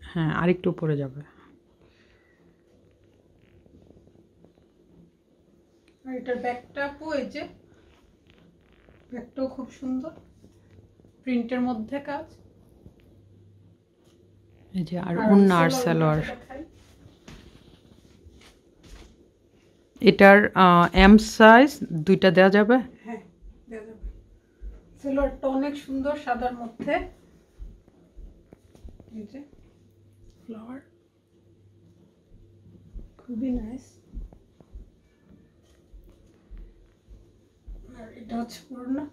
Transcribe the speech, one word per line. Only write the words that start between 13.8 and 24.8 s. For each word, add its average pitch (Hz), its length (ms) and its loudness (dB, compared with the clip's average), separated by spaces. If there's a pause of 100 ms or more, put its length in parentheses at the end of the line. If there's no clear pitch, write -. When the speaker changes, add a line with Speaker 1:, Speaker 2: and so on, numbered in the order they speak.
Speaker 1:
এই 185 100 -6
যে, 175 140 -10
আর 175 200 -6
Speaker 2:
আর 214 140 2
Speaker 1:
ওড়না 196 260 6
আর 165 120 4
Speaker 2:
সালোয়ার - 140 -4
Speaker 1:
সালোয়ার। 160 320 0
Speaker 2:
দেখাই। - 480 -10 (3250)
Speaker 1:
এটার, 202 540 6
আহ, 175 380 6
এম 196 260 8
সাইজ 226 600 8 (140)
দুইটা 185 380 2
দেয়া 185 180 6
যাবে? 208 300 4 (260)
Speaker 2:
হ্যাঁ, 226 120 -14 (520)
দেয়া 220 160 -18
যাবে। 220 260 -16 (920)